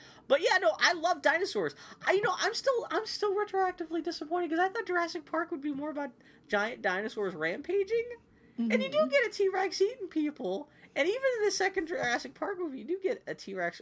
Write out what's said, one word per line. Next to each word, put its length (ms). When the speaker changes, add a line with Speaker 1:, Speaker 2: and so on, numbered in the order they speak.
Speaker 1:
But 140
yeah, 180
no, 220
I 140
love 260
dinosaurs. 540
I, 60
you 100
know, 160
I'm 160
still, 360
I'm 160
still 280
retroactively 680
disappointed, 480
'cause 80
I 100
thought 180
Jurassic 440
Park 200
would 120
be 100
more 180
about 200
giant 320
dinosaurs 540
rampaging. 720
And 160
you 160
do 100
Speaker 2:
Mm-hmm. 100
Speaker 1:
get 180
a 40
T-Rex 500
eating 280
people. 600
And 100
even 140
in 60
the 80
second 340
Jurassic 480
Park 240
movie, 200
you 60
do 160
get 280
a 60
T-Rex 480